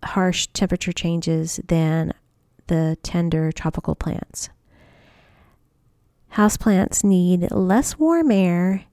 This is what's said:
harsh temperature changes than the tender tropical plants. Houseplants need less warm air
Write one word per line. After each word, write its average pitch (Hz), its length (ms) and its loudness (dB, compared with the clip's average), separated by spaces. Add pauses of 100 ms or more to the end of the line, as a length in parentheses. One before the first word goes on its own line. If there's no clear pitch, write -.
harsh - 460 -2
temperature 180 440 -4
changes 165 760 -4
than 160 440 0 (540)
the 160 380 0
tender 160 480 -2
tropical - 420 -4
plants. - 560 -8 (1800)
Houseplants 208 720 2
need 180 480 4
less 196 440 0
warm 320 360 2
air 185 600 2